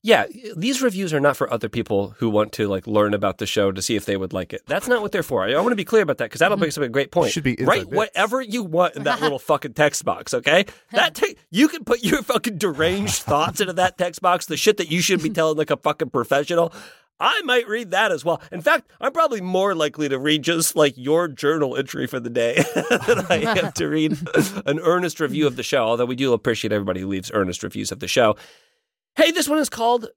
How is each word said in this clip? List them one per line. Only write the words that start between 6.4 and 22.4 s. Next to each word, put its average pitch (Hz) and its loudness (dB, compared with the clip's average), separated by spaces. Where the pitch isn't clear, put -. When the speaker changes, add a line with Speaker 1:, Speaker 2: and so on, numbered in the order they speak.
Speaker 1:
bring 160 0
up - -8
a 135 -2
great 131 -2
point. 147 2
Speaker 2:
Should 156 -4
be 131 2
inside 127 0
Speaker 1:
Write 202 2
Speaker 2:
bits. 98 -8
Speaker 1:
whatever 214 0
you 226 -6
want 170 0
in 139 -8
that 147 0
Speaker 3:
<laughs> - -
Speaker 1:
little 147 0
fucking 143 -2
text 147 2
box, - -4
okay? 147 2
That 247 0
ta-, 415 0
you 240 6
can 311 -4
put 240 0
your 269 2
fucking 226 -2
deranged 180 -2
thoughts 156 0
into 185 -2
that 180 0
text 175 -4
box, 180 0
the 156 -4
shit 208 4
that 170 -4
you 175 2
should 180 2
be 156 -2
telling, 160 0
like, 151 -2
a 147 0
fucking 147 -2
professional. 147 0
I 427 2
might 247 0
read 214 -6
that 196 2
as 143 -4
well. 165 0
In 185 -10
fact, 294 0
I'm 269 -2
probably 277 0
more 185 2
likely 151 -2
to 135 -2
read 151 2
just, 165 0
like, 147 4
your 156 2
journal 143 0
entry 131 -4
for 131 -6
the 120 -6
day 120 0